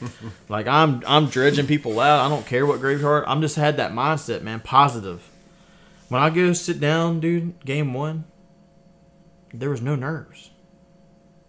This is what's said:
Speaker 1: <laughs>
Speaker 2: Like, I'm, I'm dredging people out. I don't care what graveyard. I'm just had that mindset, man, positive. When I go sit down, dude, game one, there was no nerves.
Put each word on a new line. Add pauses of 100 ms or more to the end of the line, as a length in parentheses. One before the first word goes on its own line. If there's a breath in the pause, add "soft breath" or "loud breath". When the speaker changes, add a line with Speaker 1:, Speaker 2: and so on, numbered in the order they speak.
(200)
Speaker 1:
<laughs>
Speaker 2:
Like,
I'm,
I'm
dredging
people
out.
I
don't
care
what
graveyard.
I'm
just
had
that
mindset,
man,
positive. (800 soft breath)
When
I
go
sit
down,
dude,
game
one, (1300)
there
was
no
nerves. (1000)